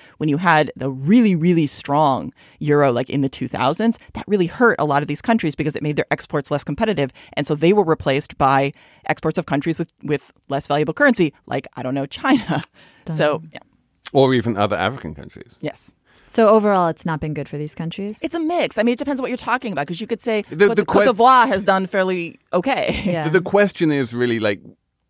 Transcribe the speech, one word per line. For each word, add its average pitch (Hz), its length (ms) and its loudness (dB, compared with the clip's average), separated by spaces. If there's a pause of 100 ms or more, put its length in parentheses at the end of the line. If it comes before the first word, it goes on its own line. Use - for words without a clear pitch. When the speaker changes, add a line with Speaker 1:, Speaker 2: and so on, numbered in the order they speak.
(180)
Speaker 1:
when 151 100 -2
you 143 100 0
had 160 360 2
the 131 160 -6
really, 180 460 4
really 165 320 2
strong 139 640 0 (260)
euro, 143 320 2
like, 120 180 -2
in 139 120 -2
the 135 80 0
two - 180 -6
thousands, 156 500 -2 (180)
that - 120 -12
really 185 200 2
hurt 220 340 2
a 147 40 0
lot 147 180 0
of 147 60 -6
these 147 140 -6
countries 226 320 0
because 147 220 -4
it - 80 -6
made 151 100 -4
their 147 160 -2
exports - 400 -4
less 143 140 -4
competitive. 147 480 -2 (220)
And 143 120 -4
so 160 80 -2
they 160 180 4
were 208 120 4
replaced 147 520 -2
by 139 360 2 (360)
exports 156 300 -2
of 175 80 -4
countries 151 320 -2
with, - 100 -6 (140)
with 143 300 -6 (160)
less 135 180 -4
valuable 151 280 0
currency, 226 380 2 (140)
like, - 300 -8
I 135 80 -12
don't 131 100 -4
know, 139 120 -4
China. 226 600 -2
<laughs> - 420 -20
So, 156 300 0
Speaker 2:
Done. 160 140 -18
Speaker 1:
yeah. - 60 -18 (540)
Speaker 3:
Or 131 220 4
even 117 220 0
other 104 200 0
African 95 380 -4
countries. - 460 -20
Speaker 1:
Yes. - 320 -12 (360)
Speaker 2:
So 226 200 4
overall, 202 400 4
it's 160 180 -6
not 160 140 -4
been 156 140 -6
good 147 140 -8
for - 80 -10
these 151 160 -8
countries? 196 480 -10
Speaker 1:
It's 320 140 -6
a 339 60 -4
mix. 320 380 -2
I 214 40 2
mean, 240 120 2
it 233 40 -4
depends 277 240 -4
what 254 80 -4
you're 247 60 -4
talking 240 340 -4
about, 143 160 -4
'cause 170 140 -8
you 214 80 -8
could 226 120 -6
say 220 300 -2
Speaker 3:
The, 185 160 4
Speaker 1:
Cote, - 100 0
Speaker 3:
the 202 80 2
Speaker 1:
Cote 202 200 2
Speaker 3:
quest- 226 120 4
Speaker 1:
d'Ivoire 247 300 6
has 208 160 0
done 190 240 2
fairly 185 540 -2 (120)
okay. 220 500 -2
<laughs> - 20 -6
Speaker 2:
Yeah. 175 240 -2
Speaker 3:
The, 165 100 2
the - 20 4
question 185 520 2
is 131 200 -2
really, 120 280 0
like, 104 200 -2 (500)